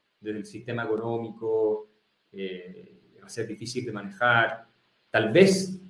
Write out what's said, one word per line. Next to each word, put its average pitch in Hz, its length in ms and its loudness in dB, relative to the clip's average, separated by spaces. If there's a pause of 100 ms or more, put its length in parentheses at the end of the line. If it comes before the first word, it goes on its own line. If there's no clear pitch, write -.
(200)
desde 107 200 -8
el 98 60 -12
sistema 117 380 -8
económico, 110 1040 -2 (460)
eh, 95 560 -12 (320)
va - 60 -20
a - 20 -20
ser 113 180 -8
difícil 117 380 -10
de 113 80 -8
manejar, 113 720 0 (440)
tal 107 220 2
vez 190 580 6